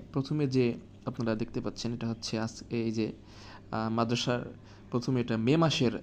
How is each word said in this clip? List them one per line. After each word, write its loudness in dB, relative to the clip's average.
প্রথমে 0
যে 4
আপনারা 0
দেখতে -2
পাচ্ছেন, -4
এটা -4
হচ্ছে -4
আজ -4
এই 0
যে, 0
আহ, 0
মাদ্রাসার 0
প্রথমে 2
এটা 0
মে 4
মাসের 4